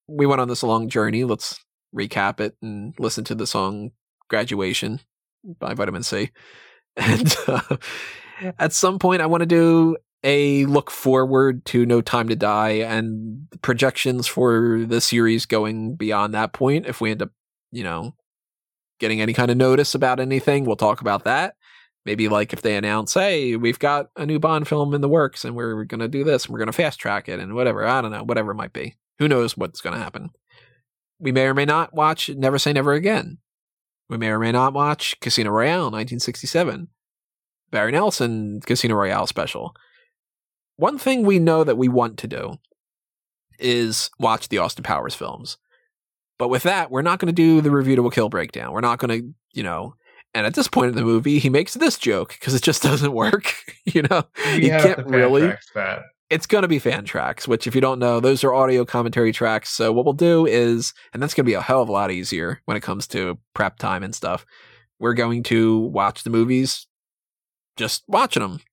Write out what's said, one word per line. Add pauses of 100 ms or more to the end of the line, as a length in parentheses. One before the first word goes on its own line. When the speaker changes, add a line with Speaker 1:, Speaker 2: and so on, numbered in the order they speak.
Speaker 1:
we
went
on
this
long
journey.
Let's (380)
recap
it
and
listen
to
the
song (360)
Graduation (580)
by
Vitamin
C. (340)
<laughs>
And, (140)
uh, (840)
at
some
point,
I
wanna
do (260)
a
look
forward
to
No
Time
to
Die
and (160)
projections
for
the
series
going
beyond
that
point.
If
we
end
up, (420)
you
know, (880)
getting
any
kind
of
notice
about
anything,
we'll
talk
about
that. (500)
Maybe,
like,
if
they
announce,
"Hey,
we've
got
a
new
Bond
film
in
the
works
and
we're
gonna
do
this
and
we're
gonna
fast
track
it,"
and
whatever,
I
don't
know,
whatever
it
might
be. (220)
Who
knows
what's
gonna
happen? (880)
We
may
or
may
not
watch
Never
Say
Never
Again. (720)
We
may
or
may
not
watch
Casino
Royale,
nineteen
sixty-seven. (840)
Barry
Nelson,
Casino
Royale
special. (1040)
One
thing
we
know
that
we
want
to
do (1000)
is (100)
watch
the
Austin
Powers
films. (840)
But
with
that,
we're
not
gonna
do
the
Review
to
a
Kill
breakdown.
We're
not
gonna, (320)
you
know, (400)
and
at
this
point
in
the
movie,
he
makes
this
joke
'cause
it
just
<laughs>
doesn't
work. (140)
<laughs>
You
know, (200)
Speaker 2:
We
Speaker 1:
you
Speaker 2:
have
Speaker 1:
can't
Speaker 2:
to
fan
Speaker 1:
really.
Speaker 2:
tracks
that. (280)
Speaker 1:
It's
gonna
be
fan
tracks,
which
if
you
don't
know,
those
are
audio
commentary
tracks.
So
what
we'll
do
is, (200)
and
that's
gonna
be
a
hell
of
a
lot
easier
when
it
comes
to (160)
prep
time
and
stuff, (540)
we're
going
to
watch
the
movies, (920)
just
watching
'em, (120)